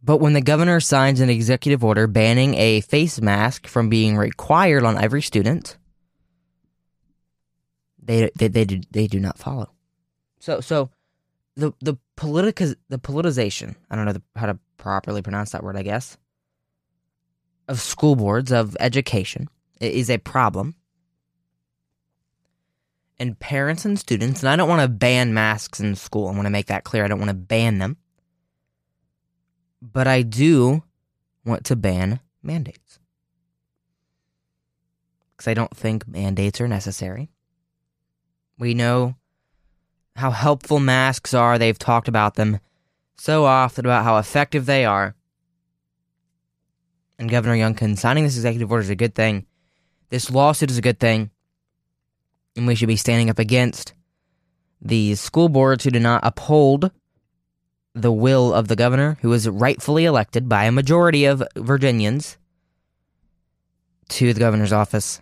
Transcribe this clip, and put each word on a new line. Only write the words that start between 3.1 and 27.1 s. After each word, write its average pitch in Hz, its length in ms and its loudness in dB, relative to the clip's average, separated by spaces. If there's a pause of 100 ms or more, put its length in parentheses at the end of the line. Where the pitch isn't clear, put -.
mask 107 460 0
from 113 240 0
being 110 260 2
required 143 680 2
on 113 140 2
every 113 260 0
student, 113 540 -2 (2250)
they, 113 340 0
they, 113 120 0
they 110 160 2
do, 95 160 -4 (100)
they 107 180 -2
do 98 120 -2
not 98 180 -4
follow. 131 320 -10 (720)
So, - 200 -6
so 135 300 -2 (680)
the, 147 240 -2
the 139 160 -4 (200)
politica-, 160 600 -2 (120)
the 131 100 -8
politicization, 127 760 -4 (140)
I 107 60 -8
don't 107 100 -4
know 104 80 -2
the, 98 80 -12 (140)
how 113 100 -6
to 101 120 -4 (200)
properly 98 440 -6
pronounce 101 300 -8
that - 100 -10
word, 98 140 -10
I 98 60 -8
guess, 104 340 -8 (1500)
of 131 100 -6
school 151 380 0
boards, 113 340 0
of 117 300 0
education, 127 680 -4 (340)
i-, - 20 -8
is 113 260 -2
a 117 80 0
problem. 117 560 -2 (2500)
And 123 220 -8
parents 143 460 -4
and 202 120 -2
students, 120 460 -4
and 135 60 0
I 143 80 2
don't 170 120 2
wanna 160 200 2
ban 123 440 0
masks 110 460 -2
in 104 160 -2
school, 104 320 -8
I 92 80 -6
wanna 101 160 -2
make 101 160 -2
that 98 160 -6
clear, 107 220 -2
I 101 40 -2
don't 101 120 -2